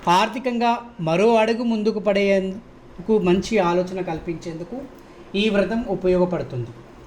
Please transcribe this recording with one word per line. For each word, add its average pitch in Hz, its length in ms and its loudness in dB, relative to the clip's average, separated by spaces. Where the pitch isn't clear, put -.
ఆర్థికంగా 233 640 2
మరో 170 340 2
అడుగు 220 280 2
ముందుకు 220 360 0
పడేందుకు 196 1200 -2
మంచి 180 400 2
ఆలోచన 180 420 0
కల్పించేందుకు 170 760 -8
ఈ 202 140 2
వ్రతం 196 400 0
ఉపయోగపడుతుంది. 180 840 0